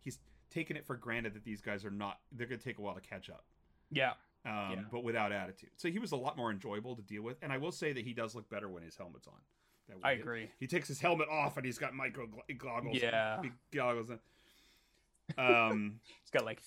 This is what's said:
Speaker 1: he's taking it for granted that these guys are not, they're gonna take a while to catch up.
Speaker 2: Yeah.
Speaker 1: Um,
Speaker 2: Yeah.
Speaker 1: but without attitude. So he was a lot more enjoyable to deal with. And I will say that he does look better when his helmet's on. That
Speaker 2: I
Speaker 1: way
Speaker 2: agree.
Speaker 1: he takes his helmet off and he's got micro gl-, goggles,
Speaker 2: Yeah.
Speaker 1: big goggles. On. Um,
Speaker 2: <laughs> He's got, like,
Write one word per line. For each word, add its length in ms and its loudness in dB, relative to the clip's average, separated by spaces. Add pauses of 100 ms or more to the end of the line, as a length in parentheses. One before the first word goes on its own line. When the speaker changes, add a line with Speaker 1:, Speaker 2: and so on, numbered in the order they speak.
Speaker 1:
he's 180 -6 (300)
taking 280 -2
it 80 -10
for 100 -4
granted 380 -2
that 100 -12
these 180 -4
guys 240 -2
are 60 -2
not, 280 -2 (120)
they're 160 -6
gonna 140 -4
take 160 -6
a 40 -10
while 140 -4
to 60 -10
catch 280 -10
up. 160 -16 (460)
Speaker 2:
Yeah. 220 4 (320)
Speaker 1:
Um, 260 0
Speaker 2:
Yeah. 200 -2
Speaker 1:
but 120 -2
without 280 4
attitude. 440 -4
So 140 -2
he 100 0
was 140 -2
a 40 2
lot 200 0
more 140 2
enjoyable 440 -4
to 60 -10
deal 220 -6
with. 180 -6
And 100 -4
I 60 0
will 160 0
say 200 0
that 120 -4
he 80 -4
does 220 -2
look 140 -10
better 200 -4
when 140 -8
his 120 -14
helmet's 320 -14
on. 60 -20 (540)
That 160 -14
Speaker 2:
I 120 4
Speaker 1:
way 40 -4
Speaker 2:
agree. 400 -4
Speaker 1:
he 80 -6
takes 200 0
his 120 -6
helmet 300 4
off 280 2
and 80 -2
he's 140 -2
got 160 -2
micro 320 -4
gl-, 300 -10
goggles, 440 0
Speaker 2:
Yeah. 400 4
Speaker 1:
big 120 -4 (180)
goggles. 400 2
On. 80 -8 (1160)
Um, 640 8 (120)
Speaker 2:
<laughs> 120 -20
He's 80 -12
got, 140 6
like, 220 -4